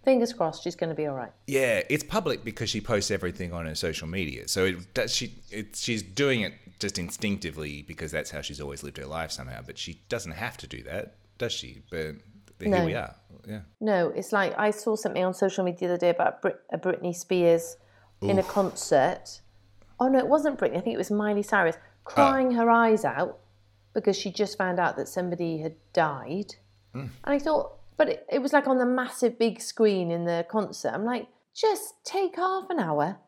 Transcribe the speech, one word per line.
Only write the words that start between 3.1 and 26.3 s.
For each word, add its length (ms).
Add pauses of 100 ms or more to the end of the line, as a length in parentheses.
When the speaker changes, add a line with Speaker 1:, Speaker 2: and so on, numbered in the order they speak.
Speaker 2:
everything 400
on 140
her 100
social 320
media. 400
So 160
it 300
does, 200
she, 220 (160)
it, 240
she's 260
doing 420
it 100 (260)
just 180
instinctively 840
because 320
that's 180
how 80
she's 220
always 200
lived 160
her 80
life 260
somehow. 340
But 120
she 300
doesn't 240
have 280
to 80
do 160
that, 320 (220)
does 140
she? 300 (100)
But 240 (460)
here 80
Speaker 1:
No. 160
Speaker 2:
we 100
are. 180 (320)
Yeah. 160 (200)
Speaker 1:
No, 340
it's 160
like, 260
I 140
saw 240
something 280
on 100
social 320
media 140 (100)
the 60
other 20
day 140
about 300
Brit-, 200 (100)
uh, 60
Britney 360
Spears 640 (460)
in 160
a 40
Speaker 2:
Oof. 60
Speaker 1:
concert. 960 (580)
Oh, 80
no, 100
it 100
wasn't 300
Britney. 200
I 20
think 140
it 40
was 140
Miley 320
Cyrus 320
Speaker 2:
Oh. 60 (240)
Speaker 1:
crying 480
her 160
eyes 340
out 360 (540)
because 240
she 140
just 260
found 220
out 180
that 100
somebody 520
had 140 (200)
died. 600 (400)